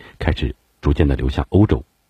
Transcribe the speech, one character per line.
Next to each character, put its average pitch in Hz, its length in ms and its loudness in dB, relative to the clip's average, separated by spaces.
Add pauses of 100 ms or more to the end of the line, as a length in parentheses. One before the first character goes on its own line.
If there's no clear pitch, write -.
(180)
开 - 140 -2
始 - 240 -4 (240)
逐 76 120 0
渐 76 140 2
地 67 80 0
流 65 140 -4
向 71 220 -4
欧 98 140 4
洲， - 200 -2 (240)